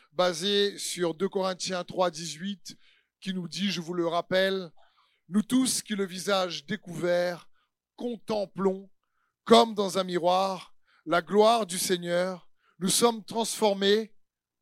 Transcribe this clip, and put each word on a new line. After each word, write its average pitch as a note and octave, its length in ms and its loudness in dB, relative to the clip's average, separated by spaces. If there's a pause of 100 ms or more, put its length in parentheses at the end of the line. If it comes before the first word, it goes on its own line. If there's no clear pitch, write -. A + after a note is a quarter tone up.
(120)
basée F#3 680 0
sur E3+ 360 -4
deux F#3+ 140 -2
Corinthiens F#3 560 -4
trois F3+ 260 0
dix-huit, E3 680 -10 (420)
qui F#3+ 140 -8
nous F3 140 -8
dit, F3 220 -4
je E3+ 120 -4
vous D#3+ 100 -8
le F3 140 -2
rappelle, « F#3 680 -2 (560)
Nous G3+ 140 2
tous B3+ 400 0
qui G#3+ 120 -8
le G3 120 -2
visage F3+ 580 -4
découvert, F3 840 -4 (460)
contemplons G3 960 -4 (540)
comme A3+ 300 8
dans G3 240 -2
un F#3+ 60 0
miroir F3+ 720 -2 (300)
la E3+ 160 0
gloire G#3 460 4
du F3+ 120 -6
Seigneur, F3 680 -2 (300)
nous F#3 100 -2
sommes A3+ 380 2
transformés G#3 880 0 (480)